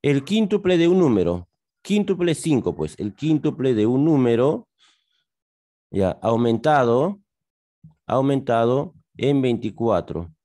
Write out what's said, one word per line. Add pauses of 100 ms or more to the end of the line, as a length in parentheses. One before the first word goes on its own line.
El
quíntuple
de
un
número, (320)
quíntuple
es
cinco,
pues,
el
quíntuple
de
un
número, (1200)
ya, (100)
aumentado, (880)
aumentado (220)
en
veinticuatro (140)